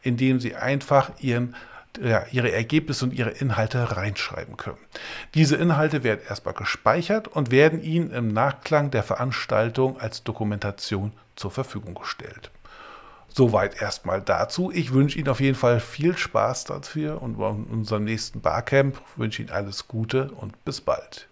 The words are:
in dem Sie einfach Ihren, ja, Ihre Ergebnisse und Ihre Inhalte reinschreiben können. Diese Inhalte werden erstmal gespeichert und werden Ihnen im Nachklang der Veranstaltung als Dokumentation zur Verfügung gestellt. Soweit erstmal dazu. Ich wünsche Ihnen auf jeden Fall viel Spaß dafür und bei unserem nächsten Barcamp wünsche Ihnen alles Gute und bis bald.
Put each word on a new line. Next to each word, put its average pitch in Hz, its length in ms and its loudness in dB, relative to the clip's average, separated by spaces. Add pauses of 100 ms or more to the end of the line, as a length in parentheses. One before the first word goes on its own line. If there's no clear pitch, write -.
in 123 140 0
dem 131 240 4
Sie 117 160 -4
einfach 139 640 2
Ihren, 120 340 0 (480)
ja, 113 300 4
Ihre 120 220 2
Ergebnisse 135 500 0
und 127 100 0
Ihre 113 180 0
Inhalte 113 680 0
reinschreiben - 580 -6
können. - 220 -10 (560)
Diese 151 240 6
Inhalte 151 480 2
werden 107 240 2
erstmal 101 240 -8
gespeichert 175 760 0
und 123 240 -2
werden 151 320 6
Ihnen 160 280 0
im 117 180 0
Nachklang 139 600 2
der 113 140 0
Veranstaltung 120 960 0
als - 240 -8
Dokumentation 104 880 -4 (240)
zur 95 160 -8
Verfügung 101 440 -8
gestellt. - 560 -12 (800)
Soweit 104 480 4
erstmal 95 420 -4
dazu. 175 520 0
Ich 139 180 -2
wünsche 139 280 4
Ihnen 143 100 -2
auf 123 100 0
jeden 135 160 4
Fall 120 240 4
viel 165 380 0
Spaß - 460 0
dafür - 580 -6
und 113 160 -6
bei 101 100 -2
unserem 107 560 -2
nächsten 110 380 -4
Barcamp 131 580 2 (180)
wünsche 113 260 -2
Ihnen - 80 -10
alles 98 360 -6
Gute 131 440 -2
und - 340 -14
bis 139 160 -6
bald. - 500 -4